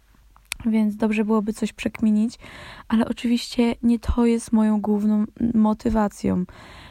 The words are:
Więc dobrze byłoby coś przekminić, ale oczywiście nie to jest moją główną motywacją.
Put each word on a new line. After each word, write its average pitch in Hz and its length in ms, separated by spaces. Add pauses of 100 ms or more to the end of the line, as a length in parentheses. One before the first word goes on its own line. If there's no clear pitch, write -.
(640)
Więc 214 300
dobrze 214 280
byłoby 214 280
coś 214 200
przekminić, 220 680 (500)
ale 226 200
oczywiście 233 720
nie 233 160
to 240 280
jest 233 260
moją 214 280
główną 214 440 (300)
motywacją. 214 880 (460)